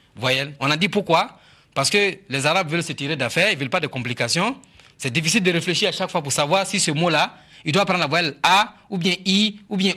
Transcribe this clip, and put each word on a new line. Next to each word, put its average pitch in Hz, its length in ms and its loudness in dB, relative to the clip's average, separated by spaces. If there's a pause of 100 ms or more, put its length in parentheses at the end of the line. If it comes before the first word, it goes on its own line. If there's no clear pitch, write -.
(140)
voyelles. 131 460 -2
On 135 100 0
a 151 60 2
dit 190 140 0
pourquoi ? 185 500 0 (320)
Parce 139 160 0
que 202 300 2 (100)
les 135 180 -2
Arabes 170 220 2
veulent 165 140 -2
se 160 100 -8
tirer 143 240 -4
d'affaire, 156 340 0
ils 190 40 0
ne 135 60 -6
veulent 135 100 -4
pas 185 100 0
de 156 60 -2
complications. 127 760 -2 (380)
C'est 135 120 -4
difficile 160 320 0
de 180 80 4
réfléchir 175 380 0
à 170 40 -2
chaque 185 180 -4
fois 170 120 -2
pour 139 100 -4
savoir 170 340 0
si 202 120 -4
ce 170 120 0
mot-là, 160 480 0 (260)
il 156 80 -2
doit 190 140 4
prendre 185 140 0
la 160 60 0
voyelle 160 360 0
A, 196 320 4 (160)
ou 196 80 -4
bien 180 160 0 (100)
I, 202 340 2 (120)
ou 208 60 -4
bien 185 200 0